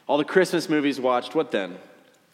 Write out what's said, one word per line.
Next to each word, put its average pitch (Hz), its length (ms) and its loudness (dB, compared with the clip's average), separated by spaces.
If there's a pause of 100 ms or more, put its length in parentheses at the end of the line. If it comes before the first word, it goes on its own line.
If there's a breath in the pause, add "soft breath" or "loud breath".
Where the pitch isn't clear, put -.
all 143 120 2
the 151 40 2
Christmas 170 460 2
movies 143 300 0
watched, 123 340 0
what 156 160 0
then? 92 280 -4 (560)